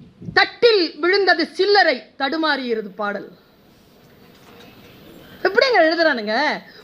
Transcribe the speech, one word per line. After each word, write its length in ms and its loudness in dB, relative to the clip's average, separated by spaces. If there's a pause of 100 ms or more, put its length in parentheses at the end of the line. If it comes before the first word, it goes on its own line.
(340)
தட்டில் 680 2
விழுந்தது 460 2
சில்லறை, 520 2 (200)
தடுமாறுகிறது 760 -4
பாடல். 340 -8 (2250)
எப்படிங்க 360 2
எழுதுறானுங்க? 540 0 (500)